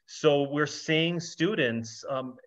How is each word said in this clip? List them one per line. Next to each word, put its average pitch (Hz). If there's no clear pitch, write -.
So 143
we're 147
seeing 160
students, 139
um, 131